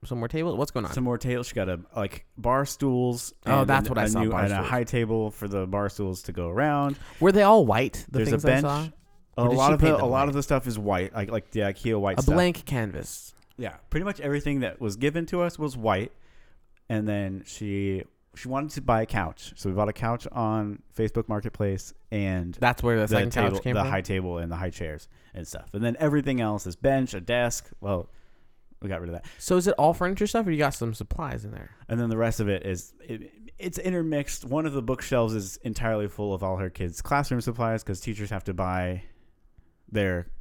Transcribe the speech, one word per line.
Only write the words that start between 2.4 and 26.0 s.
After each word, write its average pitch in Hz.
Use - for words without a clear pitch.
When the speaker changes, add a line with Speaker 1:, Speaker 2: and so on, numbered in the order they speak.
Speaker 2:
stools. 123
Speaker 1:
Oh, 135
Speaker 2:
And 131
Speaker 1:
that's 135
Speaker 2:
an-, -
Speaker 1:
what 117
I 104
Speaker 2:
a 107
Speaker 1:
saw, 110
Speaker 2:
new, 110
Speaker 1:
bar 92
Speaker 2:
and 101
a 101
Speaker 1:
stools. 95
Speaker 2:
high 123
table 110
for -
the 98
bar 101
stools 95
to 92
go 85
around. 143
Speaker 1:
Were 185
they 208
all 202
white, 113
the -
Speaker 2:
There's 110
a -
Speaker 1:
things 147
I 151
Speaker 2:
bench. 131
Speaker 1:
saw? 147
Speaker 2:
A 120
Speaker 1:
Or 120
did 123
Speaker 2:
lot 135
Speaker 1:
she 151
Speaker 2:
of 147
Speaker 1:
paint 156
Speaker 2:
the, -
a -
Speaker 1:
them 123
Speaker 2:
lot 131
Speaker 1:
white? 143
Speaker 2:
of 139
the 143
stuff 131
is 110
white, 98
like, 104
like 110
the 110
ikea 104
white 98
Speaker 1:
A -
Speaker 2:
stuff. 147
Speaker 1:
blank 180
canvas. -
Speaker 2:
Yeah, 110
pretty 156
much 196
everything 143
that 98
was 107
given 151
to 175
us 170
was 147
white, 107
and 107
then 98
she, 98
she -
wanted 135
to 151
buy 120
a 113
couch, -
so -
we 92
bought 104
a 104
couch 117
on 110
Facebook 110
Marketplace, 104
and 92
Speaker 1:
That's 123
where 120
the 110
Speaker 2:
the 107
Speaker 1:
second 107
couch 117
Speaker 2:
table, 98
Speaker 1:
came 123
Speaker 2:
the 107
Speaker 1:
from? -
Speaker 2:
high 95
table, 92
and 85
the 85
high 90
chairs 78
and 85
stuff, -
and 101
then 117
everything 143